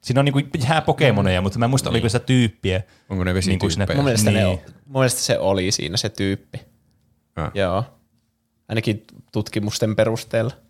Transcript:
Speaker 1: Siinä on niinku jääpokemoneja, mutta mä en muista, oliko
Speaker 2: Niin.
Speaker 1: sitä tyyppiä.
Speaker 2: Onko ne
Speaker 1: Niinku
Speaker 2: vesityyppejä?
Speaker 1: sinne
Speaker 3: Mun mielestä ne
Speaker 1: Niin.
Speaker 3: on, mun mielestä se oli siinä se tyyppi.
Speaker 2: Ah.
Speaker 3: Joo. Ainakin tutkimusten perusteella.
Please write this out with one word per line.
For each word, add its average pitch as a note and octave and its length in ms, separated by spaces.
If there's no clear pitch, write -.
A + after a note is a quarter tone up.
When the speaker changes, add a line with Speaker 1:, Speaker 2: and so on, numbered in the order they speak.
Speaker 1:
Siinä B2+ 180
on C#3 60
niinku C#3 160
jääpokemoneja, A2+ 720
mutta F#2+ 180
mä A#2+ 60
en A#2+ 40
muista, C3+ 200
oliko A2+ 140
Speaker 2:
Niin. A2+ 80
Speaker 1:
sitä A#2+ 140
tyyppiä. G2+ 580
Speaker 2:
Onko F#2+ 140
ne F2+ 100
Speaker 1:
Niinku F#2 40
Speaker 2:
vesityyppejä? F#2+ 320
Speaker 1:
sinne F#2 260
Speaker 3:
Mun C#3+ 80
mielestä A2 280
ne G2+ 120
Speaker 1:
Niin. F#2 40
Speaker 3:
on, F#2 100
mun C3+ 160
mielestä B2 200
se - 180
oli F#2+ 320
siinä D#2+ 260
se A2 120
tyyppi. - 520
Speaker 2:
Ah. D#2+ 180
Speaker 3:
Joo. F#2+ 300
Ainakin A2 340
tutkimusten G#2+ 640
perusteella. A2+ 560